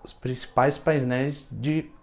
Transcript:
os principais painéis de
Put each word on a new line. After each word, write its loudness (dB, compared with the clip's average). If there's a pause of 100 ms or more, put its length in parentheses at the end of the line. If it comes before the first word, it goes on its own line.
os -18
principais 0
painéis 0
de -2 (140)